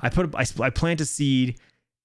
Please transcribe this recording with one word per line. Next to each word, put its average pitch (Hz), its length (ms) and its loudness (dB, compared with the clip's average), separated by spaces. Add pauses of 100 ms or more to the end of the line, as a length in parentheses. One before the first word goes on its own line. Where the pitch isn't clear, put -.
I 120 60 0
put, 170 280 0
I, 131 100 0 (140)
I 131 100 0
plant 165 300 0
a 151 40 -2
seed, 131 540 0 (460)